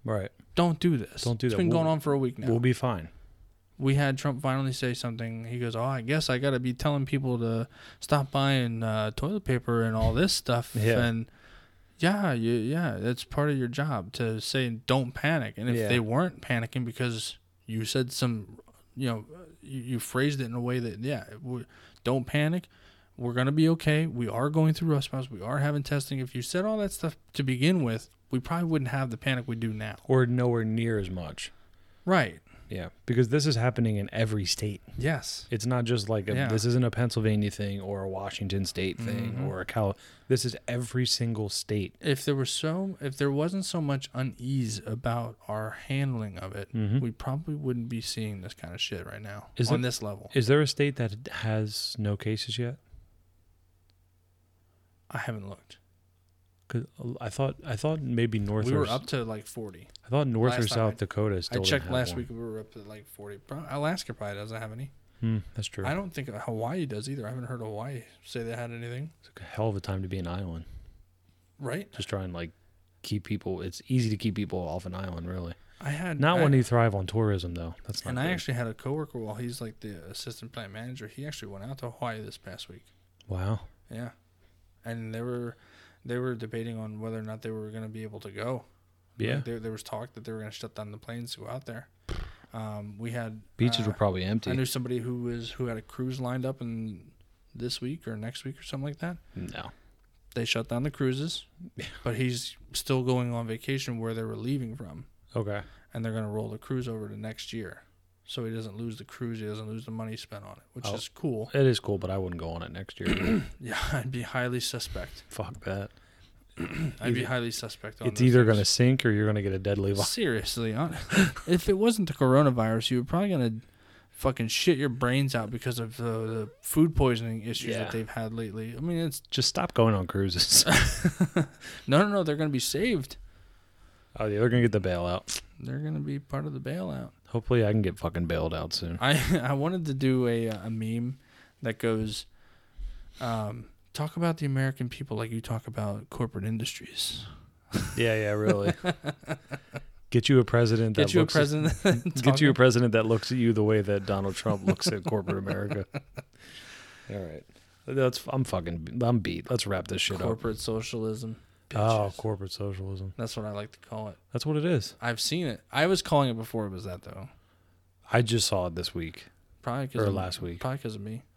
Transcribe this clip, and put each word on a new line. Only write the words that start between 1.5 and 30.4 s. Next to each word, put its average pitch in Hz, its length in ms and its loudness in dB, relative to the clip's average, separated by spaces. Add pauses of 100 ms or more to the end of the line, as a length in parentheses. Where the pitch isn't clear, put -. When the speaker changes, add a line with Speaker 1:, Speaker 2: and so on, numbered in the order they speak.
Speaker 1:
that. 98 40 2
Speaker 2:
been 95 100 4
Speaker 1:
We'll, 170 100 6
Speaker 2:
going 160 80 4
on 160 140 2
for 147 120 0
a 139 60 4
week 127 200 0
now." 127 100 -2
Speaker 1:
we'll 113 120 4
be 123 140 6
fine. 98 340 -2 (680)
Speaker 2:
We 135 160 4
had 139 240 4
Trump 131 240 -2
finally 135 300 0
say 123 220 0
something. 113 520 -6
He 120 120 -6
goes, 120 160 -2
"Oh, 113 80 -2
I 131 200 -2
guess 147 260 0
I 127 100 2
gotta 131 220 2
be 127 140 0
telling 143 320 2
people 131 320 0
to 113 280 0 (340)
stop 143 300 2
buying, 127 520 2
uh, 110 300 2
toilet 190 320 -2
paper 120 380 2
and 113 140 2
all 113 160 4
this 175 200 4
stuff." - 420 0
Speaker 1:
<laughs> 117 40 0
Yeah. 113 260 6
Speaker 2:
And 113 220 0 (720)
yeah, 190 340 4
you, 117 200 2
yeah, 123 480 0
that's 120 240 -2
part 147 260 0
of 143 60 2
your 123 120 0
job 123 460 -2
to 113 260 -2
say, 131 280 0 (180)
"Don't 131 280 2
panic." 143 420 0
And 113 140 -2
if 120 60 2
Speaker 1:
Yeah. 107 120 2
Speaker 2:
they 120 120 4
weren't 123 420 0
panicking 120 420 -2
because 117 540 -4 (280)
you 113 180 -2
said 127 280 0
some, 113 460 -2 (380)
you 127 120 -2
know, 110 160 -4 (380)
you, 135 180 -8
you 120 180 -4
phrased 135 420 0
it 127 40 -2
in 117 100 -6
a 120 60 -2
way 123 180 0
that, 113 220 -4
yeah, 123 300 -4
it 110 120 -14
would, 123 240 -6 (380)
"Don't 131 220 2
panic. 156 420 2 (480)
We're 120 180 -2
gonna 127 180 4
be 160 180 8
okay. 160 360 4
We 120 220 -2
are 120 220 2
going 156 240 6
through 160 180 2
rough 139 120 2
spots. 135 260 -4
We 101 120 -10
are 127 160 -2
having 147 240 2
testing." 139 380 -2
If 127 160 -6
you 123 60 -2
said 180 220 -2
all 214 140 0
that 202 140 0
stuff - 240 -4 (180)
to 147 80 -2
begin 135 400 4
with, 113 280 -2 (200)
we 127 80 0
probably 170 300 -2
wouldn't 143 220 2
have 135 200 0
the 113 80 -4
panic 127 300 -2
we 113 80 -2
do 113 160 -2
now. 107 320 -6
Speaker 1:
Or 131 220 6
nowhere 120 380 4